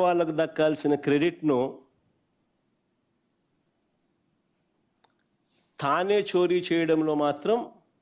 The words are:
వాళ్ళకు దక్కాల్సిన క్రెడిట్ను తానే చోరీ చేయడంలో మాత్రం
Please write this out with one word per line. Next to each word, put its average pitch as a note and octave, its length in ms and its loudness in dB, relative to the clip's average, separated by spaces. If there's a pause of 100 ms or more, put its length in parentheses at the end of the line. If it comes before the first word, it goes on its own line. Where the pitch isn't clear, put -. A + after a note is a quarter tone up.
వాళ్ళకు E3+ 380 0
దక్కాల్సిన D#3 520 0 (120)
క్రెడిట్ను D3+ 520 0 (4000)
తానే F3+ 400 0 (120)
చోరీ F3+ 360 2
చేయడంలో D#3+ 460 0 (120)
మాత్రం D3 320 0 (440)